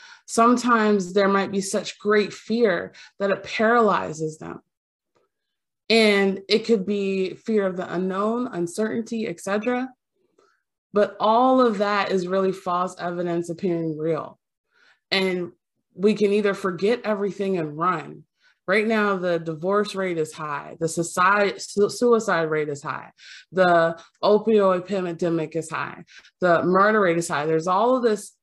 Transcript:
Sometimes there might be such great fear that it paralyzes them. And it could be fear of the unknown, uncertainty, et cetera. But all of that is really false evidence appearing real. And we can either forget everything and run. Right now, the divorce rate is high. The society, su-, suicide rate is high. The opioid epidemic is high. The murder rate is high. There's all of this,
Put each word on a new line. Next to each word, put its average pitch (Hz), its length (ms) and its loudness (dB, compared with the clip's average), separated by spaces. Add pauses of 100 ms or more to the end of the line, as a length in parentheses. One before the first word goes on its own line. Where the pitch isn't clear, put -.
(260)
Sometimes 226 880 2
there 196 140 4
might 196 240 0
be 196 100 -2
such - 360 -6
great 208 360 0
fear 208 600 0 (240)
that 196 120 -2
it - 140 -4
paralyzes 185 920 0
them. - 220 -12 (1300)
And 202 600 4
it 220 180 0
could 214 180 2
be 190 500 -2
fear 208 320 -2
of 185 120 -4
the 180 120 -6
unknown, 202 580 -2
uncertainty, 214 760 -4
et 170 140 -8
cetera. 240 480 -4 (1040)
But 202 260 2
all 254 440 4
of 220 160 2
that 202 320 0
is 185 160 0
really 190 260 0
false 180 460 -2
evidence 175 500 -4
appearing 165 480 -2
real. 156 420 -4 (720)
And 180 420 -2 (420)
we 196 200 2
can 202 180 2
either 202 220 2
forget 196 500 -2
everything 196 540 -4
and 151 180 -6
run. 156 460 -4 (440)
Right 208 200 2
now, 208 320 0
the 175 200 0
divorce 165 560 -2
rate 185 220 -4
is 156 160 -4
high. 151 480 -10
The 165 80 0
society, 185 680 0
su-, - 320 0
suicide 214 540 2
rate 156 260 -2
is 143 120 -8
high. 135 280 -10 (400)
The 170 500 2 (240)
opioid 202 680 4
epidemic 170 640 -4
is 160 140 -6
high. 147 360 -10 (360)
The 175 220 4
murder 196 400 4
rate 170 160 2
is 170 100 -4
high. 147 160 -2
There's 160 220 0
all 214 300 2
of 240 60 -2
this, 214 300 -2 (100)